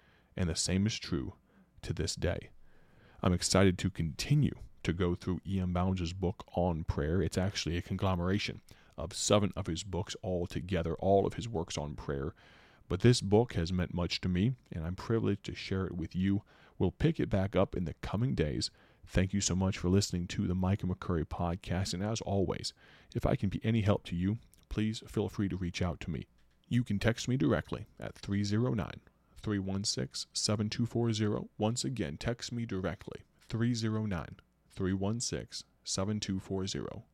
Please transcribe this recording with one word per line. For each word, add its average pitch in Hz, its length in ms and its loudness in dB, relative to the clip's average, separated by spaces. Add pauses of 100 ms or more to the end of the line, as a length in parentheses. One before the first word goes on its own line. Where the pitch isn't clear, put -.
(360)
and 87 140 0
the 80 40 0
same 95 320 2
is 107 120 -2
true 71 340 -4 (480)
to - 140 -4
this 80 200 -2
day." - 360 -4 (720)
I'm 92 100 6
excited 92 460 4
to 95 120 0
continue 123 640 2 (280)
to - 100 0
go 90 220 2
through 90 320 -4
E 98 120 0
M 90 140 0
Bounds' 90 400 0
book 92 320 -2 (100)
on 87 300 0
prayer. 80 380 0
It's 80 160 -2
actually 90 400 -2
a 90 40 -4
conglomeration 92 800 0 (360)
of - 180 -6
seven 101 420 2
of 92 100 -4
his 87 160 -4
books 90 400 -4
all 90 240 -2
together, 85 540 -2
all 98 260 6
of - 80 -2
his 82 140 -8
works 85 280 -4
on 73 200 -6
prayer. 69 380 -4 (520)
But 92 140 -2
this 120 220 6
book 104 320 4
has 85 180 0
meant 92 220 0
much 87 260 -2
to 92 80 -2
me, 92 240 4 (180)
and 85 140 -6
I'm 87 100 -4
privileged 107 500 0
to - 100 -8
share 95 320 -2
it 85 100 -6
with 82 180 -6
you. 98 280 2 (360)
We'll 95 120 2
pick - 280 0
it - 120 -2
back 95 260 0
up 92 180 2
in 87 120 -2
the 71 160 -6
coming 123 320 -2
days. 69 360 -2 (360)
Thank 92 260 2
you 101 80 2
so 90 160 0
much 95 220 2
for 90 100 -2
listening 90 400 2
to - 180 -2
the 90 80 0
Micah 92 320 2
McCurry 90 380 -2
Podcast, 87 680 -4
and 90 80 -4
as 107 180 -2
always, 98 540 -2 (400)
if - 100 -2
I - 120 2
can 104 120 2
be 92 160 -4
any 113 160 4
help 101 240 4
to - 100 -6
you, 92 220 2 (320)
please 110 400 -2
feel 98 220 0
free 101 180 0
to 90 80 -4
reach 87 240 -4
out 87 200 0
to - 100 -8
me. 71 160 -6 (420)
You 120 160 2
can 101 140 0
text - 280 0
me 123 120 2
directly 120 480 0 (120)
at 55 160 -10
three 101 300 -2
zero 113 300 2
nine, 82 260 -4 (420)
three 104 160 0
one 95 260 -2
six, - 500 -4
seven 107 340 0
two 117 180 0
four 117 260 2
zero. 107 360 0 (100)
Once 110 260 2
again, 101 320 -2
text - 360 -4
me 117 140 -4
directly, 95 560 -4 (260)
three 120 260 2
zero 110 300 0
nine, 87 320 -4 (340)
three 92 220 0
one 98 280 0
six, - 440 -6 (200)
seven 104 360 0
two 98 180 -2
four 95 280 -4
zero. 98 480 -6